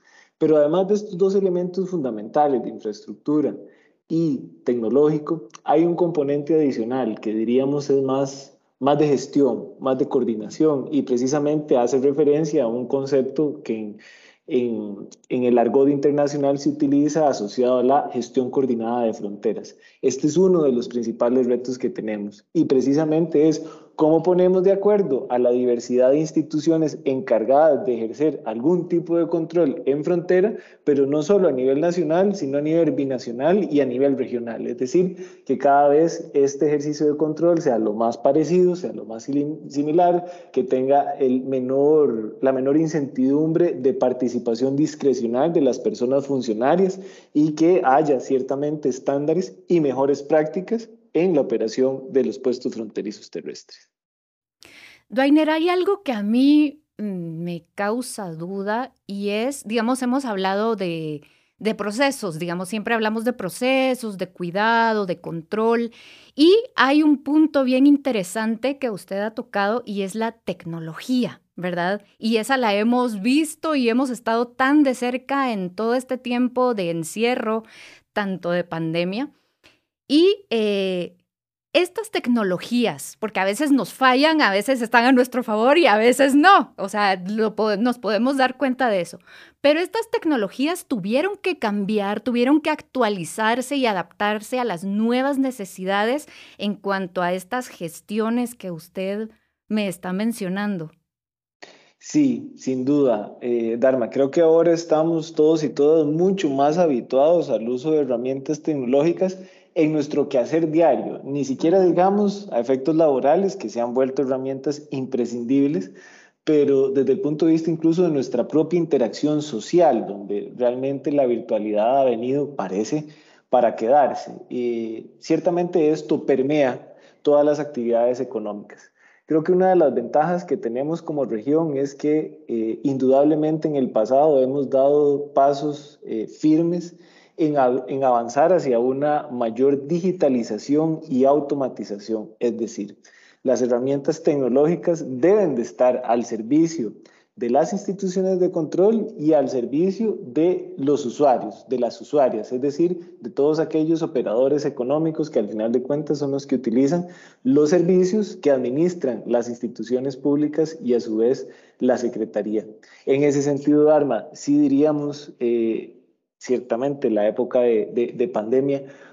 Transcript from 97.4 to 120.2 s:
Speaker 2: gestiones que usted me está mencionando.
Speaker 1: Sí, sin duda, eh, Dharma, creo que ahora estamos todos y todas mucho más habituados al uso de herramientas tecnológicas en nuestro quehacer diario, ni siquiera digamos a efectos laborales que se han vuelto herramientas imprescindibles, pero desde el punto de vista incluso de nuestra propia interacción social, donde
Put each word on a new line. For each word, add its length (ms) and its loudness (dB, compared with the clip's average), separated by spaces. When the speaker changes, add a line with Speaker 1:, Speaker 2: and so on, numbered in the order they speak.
Speaker 2:
gestiones 840 -6
que 160 -12
usted 600 -8
me 200 -2
está 260 -8
mencionando. 800 -4
Speaker 1:
Sí, 600 -2
sin 280 -6
duda, 560 0
eh, 380 -2
Dharma, 320 2
creo 180 0
que 120 2
ahora 300 6
estamos 640 0
todos 300 4
y 60 0
todas 360 4
mucho 460 0
más 260 2
habituados 720 2
al 180 -2
uso 220 -4
de 120 2
herramientas 600 -4
tecnológicas 760 0
en 180 2
nuestro 380 -2
quehacer 420 0
diario, 540 2
ni 180 -4
siquiera 400 2
digamos 680 2
a 80 0
efectos 340 0
laborales 640 2
que 100 -10
se 140 -6
han 120 -4
vuelto 280 0
herramientas 680 -4
imprescindibles, 1040 -2
pero 460 2
desde 200 2
el 80 0
punto 260 -2
de 60 4
vista 180 0
incluso 340 2
de 60 2
nuestra 380 -2
propia 300 0
interacción 640 0
social, 640 2
donde 480 -8